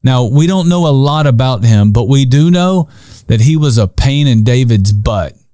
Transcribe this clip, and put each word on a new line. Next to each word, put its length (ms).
Now, 220
we 240
don't 220
know 180
a 20
lot 380
about 360
him, 280
but 160
we 180
do 240
know 400
that 140
he 140
was 220
a 100
pain 380
in 180
David's 480
butt. 460